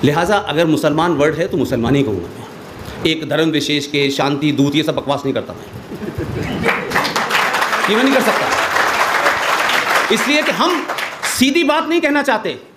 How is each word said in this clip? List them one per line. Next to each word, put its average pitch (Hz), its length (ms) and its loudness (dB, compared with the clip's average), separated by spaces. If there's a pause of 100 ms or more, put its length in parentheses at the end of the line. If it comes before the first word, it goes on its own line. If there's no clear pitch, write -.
लिहाजा 170 340 4 (120)
अगर 156 180 2
मुसलमान 160 460 2
word 147 220 4
है 170 120 -2
तो 190 100 -2
मुसलमान 120 380 2
ही 139 80 4
कहूँगा 95 260 -2
मैं। - 160 -14 (600)
एक 160 240 0
धर्म 156 220 2
विशेष 143 360 0
के, 143 240 2
शांति 143 400 0
दूत, 139 240 2
ये 156 80 2
सब 151 120 0
बकवास 135 300 -2
नहीं 135 80 0
करता 101 200 -4
मैं, - 120 -12 (2250)
ये 208 60 4
मैं 247 80 2
नहीं 269 100 4
कर - 80 4
सकता, - 260 0 (1700)
इसलिए 285 280 2
कि 294 120 0
हम 294 320 0 (440)
सीधी 277 360 2
बात 302 220 2
नहीं 330 140 2
कहना 285 220 2
चाहते। 208 340 0 (200)